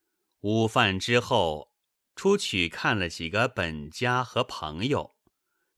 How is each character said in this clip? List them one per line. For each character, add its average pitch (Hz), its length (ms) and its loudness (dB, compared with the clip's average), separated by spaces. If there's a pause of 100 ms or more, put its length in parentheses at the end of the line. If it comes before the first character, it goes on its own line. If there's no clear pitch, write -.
(420)
午 110 260 2
饭 104 300 2
之 120 220 2
后 90 540 0 (420)
出 196 220 2
去 87 320 0
看 123 280 -2
了 87 120 -2
几 82 200 -6
个 110 180 2
本 78 420 -4
家 123 340 0
和 120 200 -2
朋 80 440 -6
友， 110 280 -2 (640)